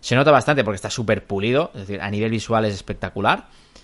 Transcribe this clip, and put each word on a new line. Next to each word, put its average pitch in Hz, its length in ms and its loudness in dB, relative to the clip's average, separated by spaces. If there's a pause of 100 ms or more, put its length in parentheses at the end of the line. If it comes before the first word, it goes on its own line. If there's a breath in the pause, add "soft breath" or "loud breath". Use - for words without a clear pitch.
se - 140 -2
nota 143 160 6
bastante 139 320 4
porque 104 120 -2
está 98 140 -10
súper 104 380 -2
pulido, 117 460 -2
es 117 80 -14
decir, 95 200 -10
a 101 80 -6
nivel 107 220 -2
visual 113 340 0
es 101 80 -2
espectacular, 101 720 -4 (360 soft breath)